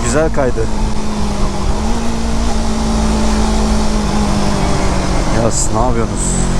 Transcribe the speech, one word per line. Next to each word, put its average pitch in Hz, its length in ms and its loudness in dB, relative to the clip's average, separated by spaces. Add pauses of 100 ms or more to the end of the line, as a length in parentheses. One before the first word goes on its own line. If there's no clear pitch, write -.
Güzel 151 300 0
kaydı. 127 260 0 (4000)
Ya 113 80 2
siz - 240 0
ne 110 60 0
yapıyorsunuz? 117 400 0 (400)